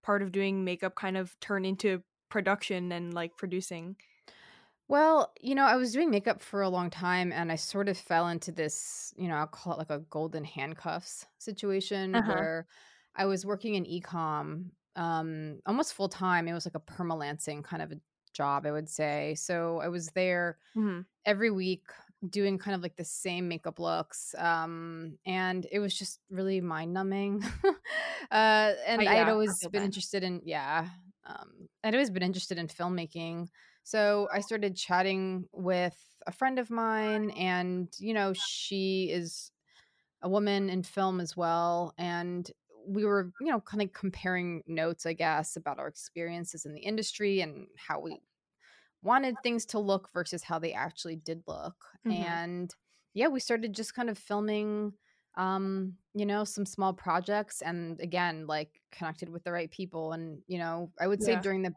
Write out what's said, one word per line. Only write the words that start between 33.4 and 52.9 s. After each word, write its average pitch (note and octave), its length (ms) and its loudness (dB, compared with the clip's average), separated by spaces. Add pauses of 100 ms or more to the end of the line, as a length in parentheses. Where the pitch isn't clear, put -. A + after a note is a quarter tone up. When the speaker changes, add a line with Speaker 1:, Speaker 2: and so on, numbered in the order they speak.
Speaker 2:
So G#3 500 4
I G3 60 0
started G3+ 360 -2
chatting F#3 760 0
with F3+ 440 0 (300)
a F3+ 60 -4
friend C4 260 0
of A#3 140 -4
mine, G#3+ 600 2
and, F3+ 560 0 (120)
you G#3+ 160 -2
know, G3 180 2
she F#3+ 800 0
is E3+ 400 -4 (720)
a F3 60 -4
woman G3 420 4
in F#3 100 0
film F#3 380 0
as E3+ 180 -6
well. E3+ 640 2
And F3 500 -4 (380)
we G3+ 180 0
were, G3 340 2
you C#4+ 120 -2
know, A#3 100 2
kinda G#3 280 -2
comparing F3+ 760 -2
notes, E3 400 -2
I E3 80 0
guess, D#3+ 420 0
about D3 220 -4
our C#3 100 -6
experiences E3+ 800 -8
in D3 80 -10
the D3 80 -14
industry G3+ 600 0
and C#3+ 260 -6 (100)
how D3+ 220 -6
we D#3+ 200 -8 (840)
wanted B3 400 4
things A#3 240 2
to G#3+ 120 0
look G3 340 2
versus F3 280 -4
how E3 160 -2
they E3 160 -2
actually D#3 440 -4
did E3 280 -6
look. D#3+ 300 -8 (320)
Speaker 1:
Mm-hmm. F#3+ 160 0
Speaker 2:
And E3+ 520 -4 (380)